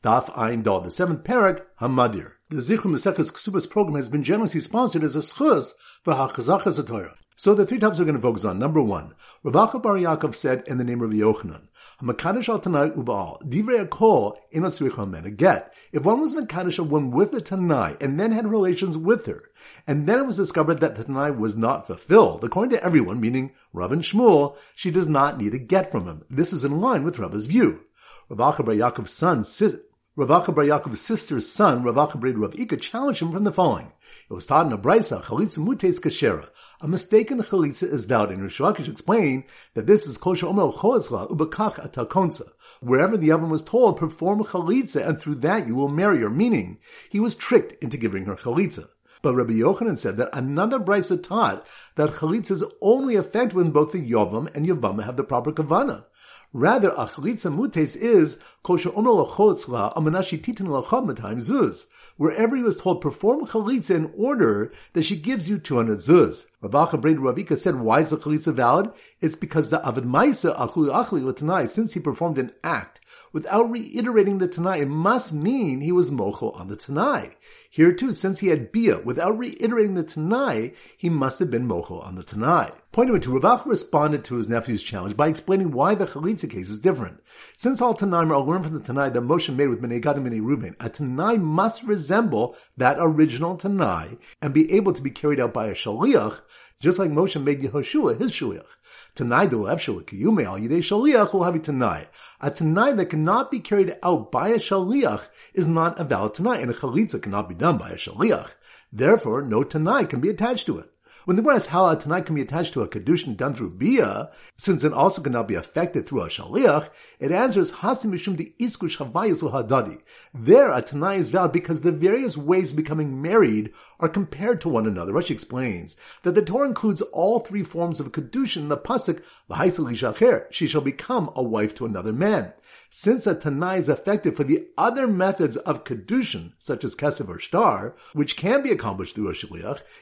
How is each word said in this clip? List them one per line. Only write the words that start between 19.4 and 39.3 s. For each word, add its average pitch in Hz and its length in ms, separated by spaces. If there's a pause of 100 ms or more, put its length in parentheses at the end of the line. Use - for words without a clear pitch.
and 147 180
then 220 140
it 277 60
was 226 100
discovered 165 460
that 156 160
the 117 80
Tanai 139 260
was 110 240
not 113 320
fulfilled, 110 560
according 220 280
to 233 120
everyone, 123 380
meaning 131 320 (180)
Rav 90 220
and 165 80
Shmuel, 170 560 (180)
she 180 160
does 170 160
not 143 300
need 104 160
a 135 60
get 185 340
from 92 140
him. 80 220
This 151 220
is 135 140
in 151 160
line 208 240
with 170 140
Rava's 101 260
view. 165 340 (480)
Rav 120 280
Acha 127 100
bar 113 100
Yaakov's 117 380
son, 143 320
sis-, - 320 (400)
Rav 139 100
Acha 175 260
bar 147 120
Yaakov's 147 340
sister's 185 500
son, 147 340
Rav 117 120
Acha 147 240
bar 127 120
Rav 107 280
Ika, 196 160
challenged 254 460
him 170 100
from 196 140
the 202 80
following. 143 400 (360)
It - 40
was 90 120
taught 160 200
in 131 80
a 104 40
brisa, 117 460
"Chalitza 160 360
mutes 180 400
kashera." 104 500 (320)
A 151 60
mistaken 214 560
chalitza 170 480
is 123 140
valid, 107 240
and 95 120
Rish 98 180
Lakish 165 280
explained 131 560 (300)